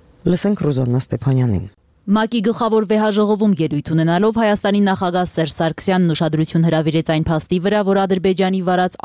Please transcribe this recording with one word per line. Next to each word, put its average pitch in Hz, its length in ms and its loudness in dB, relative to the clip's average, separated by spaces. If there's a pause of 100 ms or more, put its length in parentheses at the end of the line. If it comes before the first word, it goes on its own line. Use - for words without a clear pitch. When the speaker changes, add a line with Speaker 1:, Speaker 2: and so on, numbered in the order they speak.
(340)
Speaker 1:
Լսենք 202 320 -2
Ռոզաննա 127 400 0
Ստեփանյանին։ 120 600 0 (380)
Speaker 2:
մակ-ի 220 400 0
գլխավոր 220 400 0
վեհաժողովում 214 720 2
ելույթ 147 380 -2
ունենալով 170 420 2
Հայաստանի 208 480 0
նախագահ 180 460 0
Սերժ 160 240 -2
Սարգսյանն 175 580 0
ուշադրություն 160 560 0
հրավիրեց 160 460 0
այն 156 100 0
փաստի 165 400 -2
վրա, 208 240 0
որ 196 140 4
Ադրբեջանի 190 680 0
վարած 180 360 0